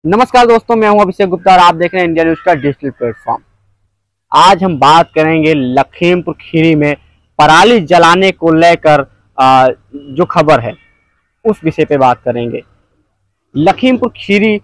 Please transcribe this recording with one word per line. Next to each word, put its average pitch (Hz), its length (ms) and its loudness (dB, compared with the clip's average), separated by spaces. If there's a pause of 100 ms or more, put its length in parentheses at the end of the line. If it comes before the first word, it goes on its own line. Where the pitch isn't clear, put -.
नमस्कार 240 380 2
दोस्तों, 233 300 0
मैं 220 140 0
हूं 208 120 2
अभिषेक 196 280 -2
गुप्ता 185 220 0
और 185 80 6
आप 175 160 2
देख 170 180 -4
रहे 185 80 -4
हैं 175 80 -2
India 165 160 -2
News 165 140 -2
का 180 140 -2
digital 139 360 -6
platform। 117 520 -8 (920)
आज 175 300 2
हम 175 160 -4
बात 156 360 4
करेंगे 160 380 0
लखीमपुर 156 880 -4
खीरी 160 340 -2
में 147 200 -2 (440)
पराली 175 400 2
जलाने 175 520 2
को 165 220 -2
लेकर, 160 520 2 (340)
आ, 131 280 4 (280)
जो 143 300 -6
खबर 151 340 0
है 113 140 -8 (720)
उस 214 180 -4
विषय 156 220 -4
पे 147 120 -2
बात 127 280 0
करेंगे। 120 360 -6 (960)
लखीमपुर 226 600 -2
खीरी, 208 460 -2